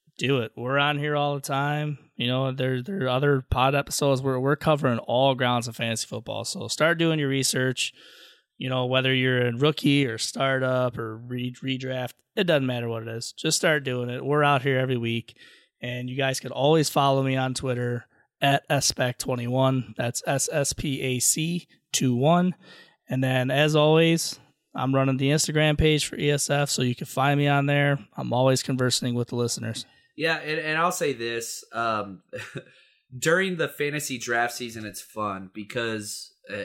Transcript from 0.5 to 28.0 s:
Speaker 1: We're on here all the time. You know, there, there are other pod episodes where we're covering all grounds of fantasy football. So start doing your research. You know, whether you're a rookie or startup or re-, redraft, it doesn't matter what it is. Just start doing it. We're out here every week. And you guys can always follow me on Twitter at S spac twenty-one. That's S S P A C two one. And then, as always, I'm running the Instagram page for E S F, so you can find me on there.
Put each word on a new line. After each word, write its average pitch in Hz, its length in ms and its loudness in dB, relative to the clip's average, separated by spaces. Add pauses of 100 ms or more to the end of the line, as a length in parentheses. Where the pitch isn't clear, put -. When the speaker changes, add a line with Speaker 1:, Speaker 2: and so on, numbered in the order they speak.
Speaker 1:
We're 127 220 -2
on 147 200 0
here 147 180 -2
all 143 180 0
the 143 60 -6
time. 147 580 -2 (180)
You 123 100 -2
know, 131 260 0
there, 131 300 -2
there 190 220 -4
are 127 40 0
other 135 400 2
pod 131 260 2
episodes 139 460 0
where 131 180 0
we're 135 180 2
covering 143 420 2
all 131 360 2
grounds 123 340 0
of 113 80 -12
fantasy 113 300 -4
football. 107 380 -8
So - 240 -8
start 165 300 0
doing 160 200 2
your 143 100 -2
research. 131 640 0 (680)
You 131 100 -6
know, 127 180 -2
whether 131 280 2
you're 127 340 2
a 117 80 -2
rookie 143 500 2
or 113 120 -6
startup 131 800 0
or 110 180 -8
re-, 123 460 -6
redraft, 131 500 -6 (240)
it 208 80 0
doesn't 151 220 2
matter 120 220 -2
what 113 140 -6
it 113 60 -10
is. 113 240 -8
Just - 240 -2
start 156 260 2
doing 123 280 -4
it. 131 140 -6
We're 147 200 2
out 143 180 4
here 135 160 2
every 131 180 0
week. 117 400 -2 (440)
And 123 280 -6
you 127 80 -6
guys 135 240 0
can 131 100 -10
always 147 380 4
follow 139 340 4
me 131 140 0
on 131 160 0
Twitter 123 540 -4 (340)
at 139 300 2
S 139 200 2
spac 123 280 -2
twenty-one. 127 800 0
That's 120 280 -4
S 147 240 0
S 147 220 0
P 139 300 -4
A 127 160 -2
C 165 500 -2 (240)
two 127 240 2
one. 170 380 4 (520)
And 131 160 -2
then, 131 280 0
as 151 260 4
always, 160 640 4 (360)
I'm 131 200 0
running 135 240 2
the 131 100 2
Instagram 151 480 2
page 156 300 4
for - 100 -10
E 143 140 0
S 143 180 0
F, 143 220 0
so - 100 -2
you 123 140 2
can - 120 -8
find 143 320 2
me 143 100 2
on 143 180 4
there. 143 320 2 (180)